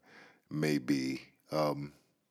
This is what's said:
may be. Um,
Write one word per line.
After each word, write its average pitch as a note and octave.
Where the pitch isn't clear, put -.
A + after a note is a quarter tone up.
may D2+
be. C2
Um, C#2+